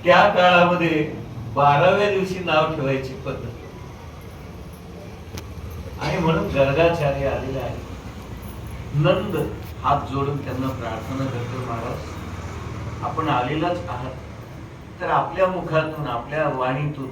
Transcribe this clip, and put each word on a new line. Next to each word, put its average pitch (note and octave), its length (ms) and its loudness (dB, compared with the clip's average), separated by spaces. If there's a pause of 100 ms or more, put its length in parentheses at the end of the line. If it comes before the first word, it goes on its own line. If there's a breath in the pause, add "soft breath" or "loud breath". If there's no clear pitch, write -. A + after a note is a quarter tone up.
त्या D#3+ 260 8
काळामध्ये F3 840 6 (380)
बाराव्या F3+ 560 6
दिवशी F#3+ 300 0
नाव D#3 360 2
ठेवायची C3+ 380 -2
पद्धत, B2 360 -8 (2500)
आणि D3+ 160 0
म्हणून E3 300 4
गर्गाचार्य C#3 800 4
आलेले C3 320 -2
आहेत. A#2 200 -6 (1120)
नंद F3 600 2 (300)
हात A#2 280 2
जोडून C#3 340 -2
त्यांना C3 220 -2
प्रार्थना A#2+ 580 -4
करतो, A#2 460 -4
"महाराज, - 260 -4 (1040)
आपण - 260 -2
आलेलाच D#3+ 480 2 (120)
आहात, C3 220 -6 (920)
तर F3+ 80 -2
आपल्या - 380 2
मुखातून, D#3 600 0
आपल्या D3 400 -2
वाणीतून C3+ 640 -2